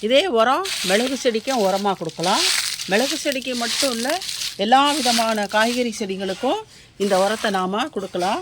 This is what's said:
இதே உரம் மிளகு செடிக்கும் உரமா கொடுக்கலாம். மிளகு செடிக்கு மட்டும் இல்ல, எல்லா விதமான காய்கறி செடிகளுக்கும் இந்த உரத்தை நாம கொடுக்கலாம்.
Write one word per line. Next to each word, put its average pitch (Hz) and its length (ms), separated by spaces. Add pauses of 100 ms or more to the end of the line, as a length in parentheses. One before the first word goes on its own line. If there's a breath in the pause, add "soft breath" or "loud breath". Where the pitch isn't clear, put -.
இதே 262 140 (180)
உரம் 269 280 (240)
மிளகு 247 340
செடிக்கும் 240 420
உரமா 196 320
கொடுக்கலாம். 180 460 (480)
மிளகு 269 320
செடிக்கு 262 280 (100)
மட்டும் 240 340
இல்ல, 233 120 (560)
எல்லா 254 160 (180)
விதமான 226 460 (120)
காய்கறி 240 420
செடிகளுக்கும் 190 640 (440 loud breath)
இந்த 196 100 (100)
உரத்தை 214 340
நாம 190 260 (120)
கொடுக்கலாம். 196 460